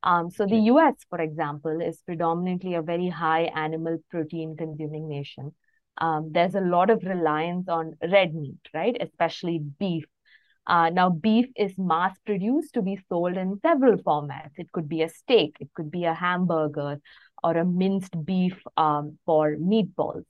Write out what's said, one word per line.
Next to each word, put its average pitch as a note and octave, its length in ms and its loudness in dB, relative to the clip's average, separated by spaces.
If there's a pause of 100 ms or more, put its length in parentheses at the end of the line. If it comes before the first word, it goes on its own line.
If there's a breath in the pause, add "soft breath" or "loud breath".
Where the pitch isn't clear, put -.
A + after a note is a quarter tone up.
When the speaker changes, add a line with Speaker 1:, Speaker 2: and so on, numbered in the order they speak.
Speaker 1:
Um, F3 280 2
so G#3 140 -2
the G3+ 120 2
Speaker 2:
Okay. A3 80 6
Speaker 1:
U A#3+ 160 8
S, D4 160 6 (120)
for E3+ 120 -6
example, D#3 600 -4
is E3 240 -6
predominantly F3+ 720 -2
a E3+ 80 -2
very F3 260 -2
high D#3+ 340 0
animal D#3+ 560 -4 (120)
protein D#3+ 460 -6
consuming D#3 520 -8
nation. C#3+ 460 -10 (440)
Um, D#3 340 -2
there's F3 240 2
a G3 40 0
lot F3+ 300 2
of A3+ 140 2
reliance F3 640 -2
on D#3+ 260 -4 (160)
red F#3 240 4
meat, D3+ 240 -8 (160)
right? F#3 260 -2
Especially E3+ 600 -2
beef. D#3 440 -4 (640 soft breath)
Uh, E3+ 240 4
now, F3+ 200 4
beef A3 440 4
is G3+ 240 -2
mass F3+ 480 0
produced A3 480 -2
to A#3 80 0
be G3 160 -2 (100)
sold F3 280 -2
in F#3+ 240 -4
several C4+ 380 4
formats. D3+ 580 -4
It - 160 -14
could D#3+ 160 -6
be D#3+ 140 -2
a D#3+ 60 0
steak, F#3 520 2
it C#3 140 -14
could D#3 180 -8
be F3 120 -4
a E3 100 0
hamburger, D#3+ 840 0 (460 soft breath)
or E3 120 2
a E3+ 80 2
minced F#3 500 0 (100)
beef, F#3 360 0 (160)
um, D3+ 500 0
for D#3 300 4
meatballs F#3 720 0